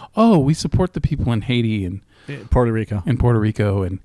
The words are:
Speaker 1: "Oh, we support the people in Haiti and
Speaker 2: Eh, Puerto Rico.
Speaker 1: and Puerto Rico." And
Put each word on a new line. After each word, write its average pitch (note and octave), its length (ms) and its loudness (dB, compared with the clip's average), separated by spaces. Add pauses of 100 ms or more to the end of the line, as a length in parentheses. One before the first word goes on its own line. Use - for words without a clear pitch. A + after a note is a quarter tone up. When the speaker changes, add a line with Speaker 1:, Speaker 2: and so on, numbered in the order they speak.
(160)
Speaker 1:
"Oh, A3 240 4
we C#3+ 140 2
support - 400 -2
the - 80 -6
people - 300 -2
in A2+ 120 0
Haiti A2+ 420 0
and F#2 160 -8 (260)
Speaker 2:
Eh, C#3 120 -14 (100)
Puerto B2 240 2
Rico. G#2 320 -4
Speaker 1:
and A#2 140 0
Puerto A#2 200 2
Rico." G#2 440 0
And F#2+ 220 -6